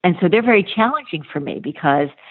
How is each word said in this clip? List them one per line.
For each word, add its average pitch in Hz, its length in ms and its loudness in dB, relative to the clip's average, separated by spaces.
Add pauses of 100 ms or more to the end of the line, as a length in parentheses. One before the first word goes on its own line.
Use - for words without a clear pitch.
and 180 180 2
so 185 80 4
they're 220 140 4
very 220 220 4
challenging 220 680 -4
for 151 100 -8
me - 220 -8
because 143 460 0 (220)